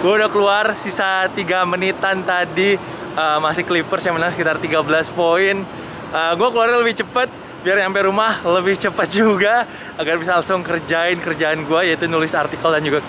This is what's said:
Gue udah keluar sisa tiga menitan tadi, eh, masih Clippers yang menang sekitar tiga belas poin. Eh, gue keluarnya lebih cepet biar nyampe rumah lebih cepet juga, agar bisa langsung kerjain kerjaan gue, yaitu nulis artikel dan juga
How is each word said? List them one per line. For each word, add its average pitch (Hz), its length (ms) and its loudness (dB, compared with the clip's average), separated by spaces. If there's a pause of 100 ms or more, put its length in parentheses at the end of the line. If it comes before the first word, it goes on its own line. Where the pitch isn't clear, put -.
Gue 202 160 4
udah 214 80 4
keluar 208 480 2
sisa 190 560 -2
tiga 185 320 0
menitan 185 640 0
tadi, 180 480 2 (400)
eh, 151 240 2
masih 156 240 0
Clippers 170 400 -2
yang 170 160 0
menang 170 160 0
sekitar 160 240 0
tiga 156 240 0
belas 156 240 2
poin. 185 560 2 (480)
Eh, 165 240 0
gue 208 160 2
keluarnya 233 320 2
lebih 226 160 -2
cepet 240 320 -2 (320)
biar 190 240 2
nyampe 196 160 0
rumah 202 400 0
lebih 180 320 2
cepet 190 400 -2
juga, 214 480 4 (320)
agar 160 240 -2
bisa 170 240 2
langsung 190 160 0
kerjain 165 640 0
kerjaan 160 400 -2
gue, 160 240 2
yaitu 160 160 0
nulis 160 320 0
artikel 151 320 0
dan 156 160 2
juga 156 260 2